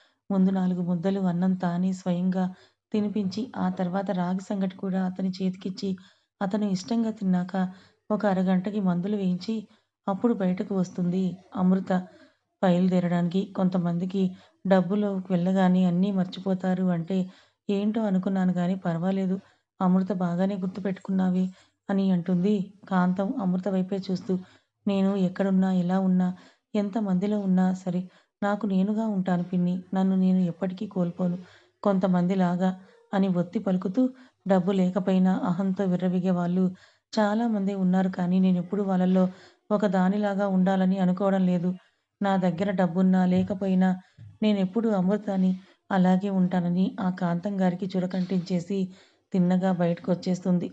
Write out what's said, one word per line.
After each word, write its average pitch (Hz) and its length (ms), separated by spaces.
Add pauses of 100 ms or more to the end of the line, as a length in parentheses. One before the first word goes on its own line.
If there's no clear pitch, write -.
(300)
ముందు 190 220
నాలుగు 185 300
ముద్దలు 180 400
అన్నం 185 320
తానే 185 400
స్వయంగా 185 520 (460)
తినిపించి 208 500 (140)
ఆ 185 140
తర్వాత 190 420
రాగి 185 320
సంగటి 190 320
కూడా 190 300
అతని 190 240
చేతికిచ్చి 190 600 (520)
అతను 208 240
ఇష్టంగా 220 460
తిన్నాక 185 420 (560)
ఒక 208 160
అరగంటకి 190 540
మందులు 185 360
వేయించి 185 400 (520)
అప్పుడు 202 260
బయటకు 190 420
వస్తుంది 180 480 (320)
అమృత. 185 360 (680)
బయలుదేరడానికి 175 800 (120)
కొంతమందికి 185 680 (440)
డబ్బులోకి 190 640
వెళ్ళగానే 185 560
అన్నీ 180 260
మర్చిపోతారు 185 760
అంటే 175 300 (520)
ఏంటో 208 320
అనుకున్నాను 190 520
గాని 180 220
పర్వాలేదు, 190 600 (440)
అమృత 185 340
బాగానే 180 420
గుర్తుపెట్టుకున్నావే 185 920 (440)
అని 196 220
అంటుంది 180 420 (340)
కాంతం 185 400 (140)
అమృత 185 260
వైపే 190 300
చూస్తూ. 185 360 (520)
"నేను 196 320
ఎక్కడున్నా, 190 560
ఎలా 180 260
ఉన్నా, 180 280 (460)
ఎంతమందిలో 202 640
ఉన్నా 185 340
సరే 180 280 (400)
నాకు 202 260
నేనుగా 202 400
ఉంటాను 185 360
పిన్ని, 180 320 (160)
నన్ను 190 240
నేను 185 320
ఎప్పటికీ 185 400
కోల్పోను 180 500 (460)
కొంతమందిలాగా" 185 880 (440)
అని 196 220
ఒత్తి 175 240
పలుకుతూ. 190 420 (440)
"డబ్బు 185 260
లేకపోయినా 185 600 (120)
అహంతో 190 400
విర్రవీగే 180 460
వాళ్ళు 175 320 (500)
చాలామందే 208 640
ఉన్నారు 185 340
కానీ 185 300
నేనెప్పుడూ 185 440
వాళ్ళల్లో 185 400 (460)
ఒక 208 180
దానిలాగా 196 600
ఉండాలని 190 520
అనుకోవడం 190 460
లేదు. 180 240 (520)
నా 196 160
దగ్గర 180 340
డబ్బున్నా 185 540
లేకపోయినా 185 640 (520)
నేనెప్పుడూ 214 500
అమృతాని 190 600 (380)
అలాగే 185 400
ఉంటానని" 180 560 (140)
ఆ 185 100
కాంతం 180 500
గారికి 185 260
చురకంటించేసి 185 920 (540)
తిన్నగా 185 380
బయటకొచ్చేస్తుంది. 180 1000